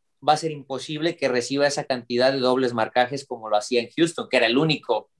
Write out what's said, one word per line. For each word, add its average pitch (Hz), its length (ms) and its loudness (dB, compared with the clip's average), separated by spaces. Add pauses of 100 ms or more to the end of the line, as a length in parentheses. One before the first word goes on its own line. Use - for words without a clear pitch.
(260)
va 151 80 4
a 151 40 4
ser 156 140 -4
imposible 147 680 -6
que 135 120 0
reciba 127 360 0
esa 143 200 -2
cantidad 123 460 0
de 139 60 -4
dobles 127 380 2
marcajes 123 500 0
como 113 240 -10
lo 104 80 2
hacía 117 240 0
en 113 80 -12
Houston, 160 400 -2
que 127 80 0
era 117 80 4
el 117 140 2
único 147 500 0 (100)